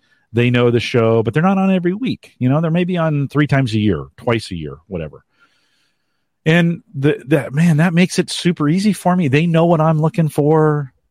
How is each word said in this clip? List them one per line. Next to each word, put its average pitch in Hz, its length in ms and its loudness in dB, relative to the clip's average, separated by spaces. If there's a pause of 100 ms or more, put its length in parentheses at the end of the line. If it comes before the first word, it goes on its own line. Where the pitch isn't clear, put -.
(320)
They 120 180 0
know 120 220 2
the 117 80 2
show, 113 420 2
but 104 120 -4
they're 156 100 0
not 190 140 0
on 190 120 0
every 180 240 0
week. 214 460 -8
You 123 80 0
know, 143 140 2
they're 165 100 -2
maybe 180 260 -2
on 147 300 -2
three 147 180 2
times 135 280 0
a 110 60 0
year, 90 260 0 (100)
twice 117 360 -4
a 92 40 -8
year, 76 220 -12 (100)
whatever. 76 380 -12 (1200)
And 170 380 2 (120)
the, 143 320 0
that, 135 260 -2
man, 160 240 2
that 170 160 2
makes 180 260 0
it 175 100 -4
super 160 400 -2
easy 196 240 0
for 175 220 0
me. 180 120 0
They 147 200 2
know 165 180 2
what 170 160 2
I'm 160 180 2
looking 156 300 0
for. 151 640 0 (180)